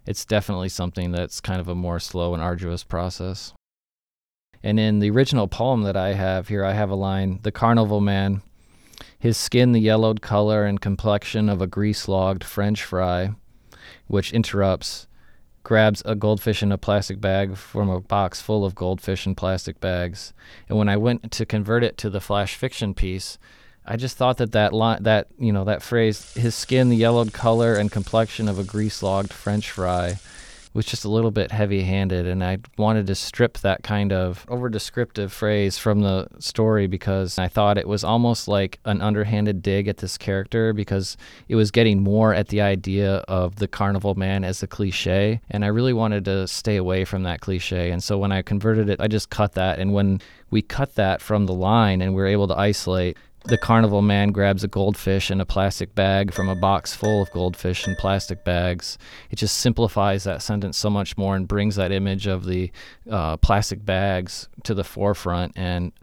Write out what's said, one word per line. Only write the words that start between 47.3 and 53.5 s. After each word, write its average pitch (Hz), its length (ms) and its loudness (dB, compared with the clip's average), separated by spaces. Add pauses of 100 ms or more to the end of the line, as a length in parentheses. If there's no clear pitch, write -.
cliche. 90 500 -2
And 87 100 -2
so 101 160 -2
when 98 140 0
I 95 100 0
converted 107 460 2
it, 101 140 0
I 110 80 0
just 107 200 -2
cut 104 260 0
that, 92 220 0
and 95 140 0
when 98 300 2 (300)
we 110 100 2
cut - 340 -4
that 95 260 2
from 104 260 0
the 92 60 -2
line 95 480 4
and 95 140 0
we're 95 120 2
able 101 200 2
to 90 100 -2
isolate, 92 600 0 (280)
"The 117 120 2